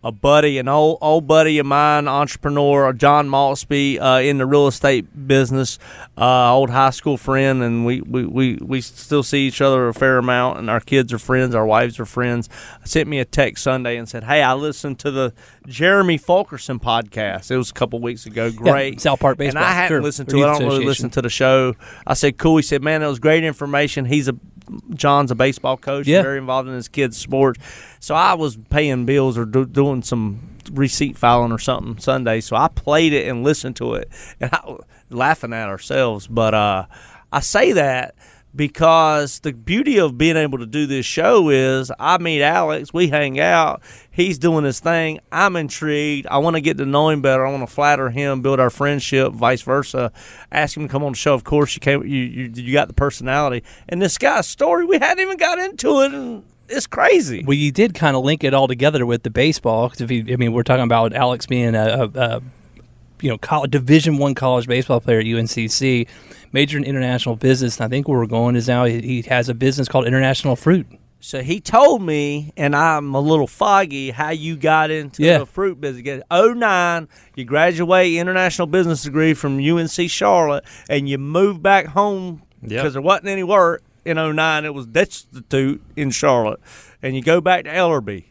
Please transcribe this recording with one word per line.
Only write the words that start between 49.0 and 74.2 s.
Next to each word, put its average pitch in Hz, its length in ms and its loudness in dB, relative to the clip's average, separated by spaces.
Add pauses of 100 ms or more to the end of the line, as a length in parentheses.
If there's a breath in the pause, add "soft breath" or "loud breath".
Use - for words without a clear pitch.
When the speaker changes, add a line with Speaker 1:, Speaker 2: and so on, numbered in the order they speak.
Speaker 1:
vice 117 280 0
versa, 131 500 -4 (400 loud breath)
ask 151 260 -2
him 151 60 -6
to 143 80 -8
come 139 120 -2
on 139 100 -4
the - 40 -10
show. 147 160 2
Of 127 120 -2
course, 147 300 0
you - 40 -14
came, 139 260 0
you, 135 180 -2
you, 120 300 -8
you 123 200 -6
got 143 160 2
the - 40 -16
personality, 135 720 -2 (240 loud breath)
and 180 140 -4
this 190 160 -2
guy's 262 300 0
story, 339 380 0
we 339 140 2
hadn't 359 220 0
even 381 160 -4
got 339 200 0
into 359 440 0
it, 277 120 2
and 240 300 -12 (240)
it's - 180 -6
crazy. 175 600 0
Speaker 2:
Well, 139 100 2
you 147 140 0
did 190 220 0
kinda 143 260 0
link 147 240 0
it 135 100 2
all 135 140 4
together 131 380 0
with 120 180 -2
the 123 80 -6
baseball, 123 580 0
'cause - 120 -12
if 120 100 -4
you, 113 200 -2
I 127 40 -2
mean, 120 180 0
we're 117 100 0
talking 127 200 2
about 117 300 2
Alex 123 320 -2
being 120 300 0
a, 110 400 0
a, 131 40 -6
a, 117 220 -2 (800)
you 147 80 -2
know, 113 80 -4
col-, 143 300 -2
Division 143 500 4
One 139 160 2
college 127 340 0
baseball 123 340 0
player 113 180 2
at 110 60 0
U 113 120 0
N 113 100 0
C 113 200 -4
C, 123 400 0 (460 loud breath)
major 143 240 0
in 143 80 -4
international 127 500 -2
business, 127 420 0
and 117 80 -4
I 110 40 -4
think 135 180 -2
where 139 100 0
we're 117 100 0
going 120 280 0
is 120 140 -2
now 123 160 2
he, 117 160 0
he 120 220 -4
has 123 260 0
a 123 40 -2
business 131 360 -2
called 127 180 0
International 131 480 0
Fruit. 170 320 2 (320)
Speaker 1:
So 131 240 -10
he 170 160 -4
told 254 420 4
me, 147 540 -4
and 147 180 0
I'm 147 400 0
a 135 60 0
little 151 260 4
foggy, 160 640 0
how 147 180 -6